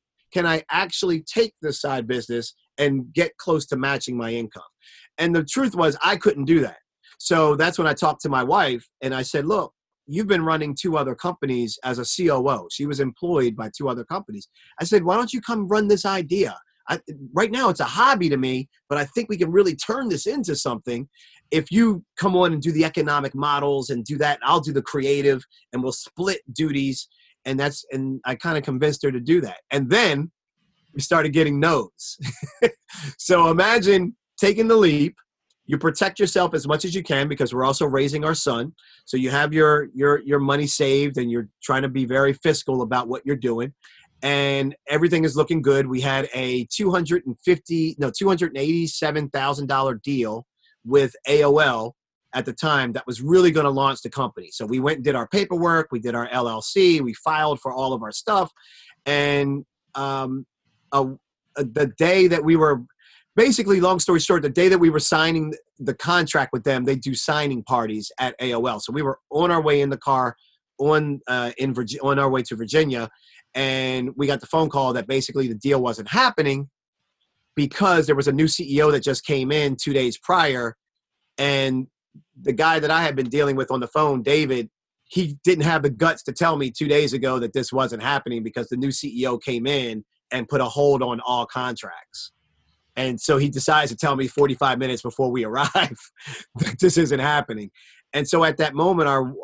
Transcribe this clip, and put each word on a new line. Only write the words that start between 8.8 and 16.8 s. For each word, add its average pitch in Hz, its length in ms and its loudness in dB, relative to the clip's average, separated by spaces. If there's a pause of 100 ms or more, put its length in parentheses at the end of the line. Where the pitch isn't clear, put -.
and 131 120 -4
I 131 80 -4
said, 143 220 -4
"Look, 180 300 -2 (320)
you've 185 220 -4
been 180 160 2
running 156 300 -2
two 165 220 -4
other 131 180 -2
companies 127 720 -4
as 127 140 -4
a 123 60 -6
C 170 260 0
O 139 80 2 (100)
O." 107 220 -2
She 143 160 -6
was 143 140 -6
employed 135 540 -2
by 110 220 -10
two 135 140 -4
other 120 140 -8
companies. 160 440 -10 (320)
I - 40 -4
said, 180 200 2
"Why 180 120 2
don't 240 160 -2
you 254 100 -6
come 214 260 -4
run 208 200 2
this 208 180 2
idea? 175 500 -2 (320)